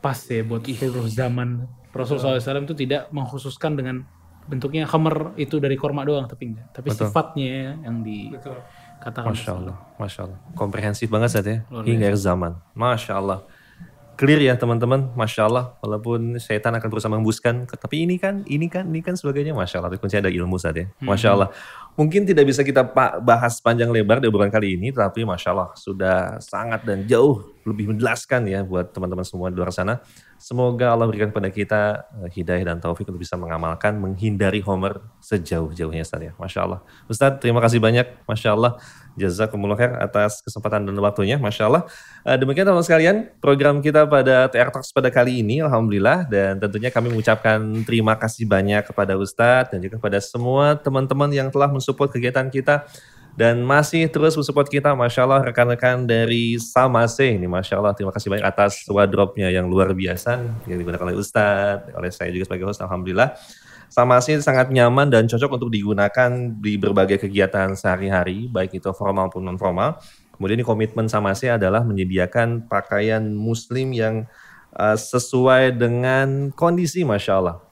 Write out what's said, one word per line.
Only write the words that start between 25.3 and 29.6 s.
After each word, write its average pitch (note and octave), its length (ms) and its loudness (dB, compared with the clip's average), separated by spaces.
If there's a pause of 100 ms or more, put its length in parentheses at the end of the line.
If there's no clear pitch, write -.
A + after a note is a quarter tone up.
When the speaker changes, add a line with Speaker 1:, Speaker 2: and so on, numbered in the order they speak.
Speaker 3:
Allah, F#2 240 -2
sudah F#2+ 440 -2 (200)
sangat A2 480 -8
dan G2 180 -4
jauh A#2+ 380 4 (200)
lebih G#2 280 -4
menjelaskan A2+ 580 -2
ya G2 140 -4
buat F#2 280 -6
teman-teman F#2 320 -8
semua F#2 280 -8
di F2+ 60 -8
luar F2+ 140 -4